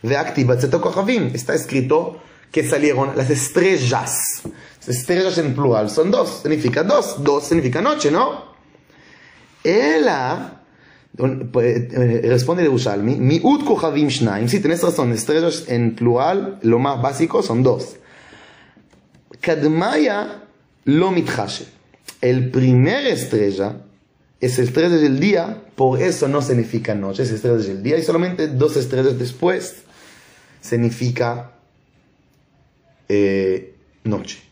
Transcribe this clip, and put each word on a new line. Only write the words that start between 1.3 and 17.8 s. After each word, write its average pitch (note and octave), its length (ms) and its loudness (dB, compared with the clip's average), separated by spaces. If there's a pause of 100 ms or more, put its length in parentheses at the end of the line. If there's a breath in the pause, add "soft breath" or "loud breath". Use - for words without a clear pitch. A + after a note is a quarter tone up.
Está C#3+ 200 -4
escrito D3+ 640 0 (340 loud breath)
que D#3 100 0
salieron C#3 540 0
las C3 140 0
estrellas. C3+ 1120 0 (460 loud breath)
Estrellas F3 500 -2
en C#3+ 160 -2
plural A#2 360 2
son E3 200 2
dos, - 320 0
significa D3+ 400 0
dos. G#3 400 0
Dos C#3+ 220 2
significa D3 360 0
noche, B3 300 0
¿no? G#3 340 0 (1200 loud breath)
Ela, G3+ 1000 0 (560 soft breath)
un, B2+ 340 -2
pues, B2 400 0
eh, A#2+ 360 2
responde B2+ 340 2
el D#3 60 4
Yerushalmi, A2+ 480 0
"Mi'ut A#3 480 2
kochavim D3+ 440 2
shnaim". A2+ 400 -2
Sí, F#3 120 0
tenés E3+ 220 0
razón, D#3 300 0
estrellas D#3 540 -2
en A#2+ 300 0
plural, C3+ 680 0
lo A#2 160 4
más C3 240 0
básico, C#3 400 0
son A#2 200 0
dos. - 340 0 (1400 loud breath)